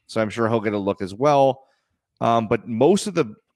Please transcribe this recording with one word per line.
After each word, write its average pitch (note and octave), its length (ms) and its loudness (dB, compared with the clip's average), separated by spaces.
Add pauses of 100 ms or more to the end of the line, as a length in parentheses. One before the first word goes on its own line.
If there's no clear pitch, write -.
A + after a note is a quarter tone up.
So - 140 -6
I'm A2 100 -2
sure A2+ 180 -2
he'll A#2 120 0
get G#2 120 -2
a G#2 60 -2
look G2 240 -2
as F#2 120 -10
well. C#3 500 2 (560)
Um, A#2 280 0
but A2+ 180 -2
most C3+ 400 2
of G3 80 -10
the B2+ 200 -2 (220)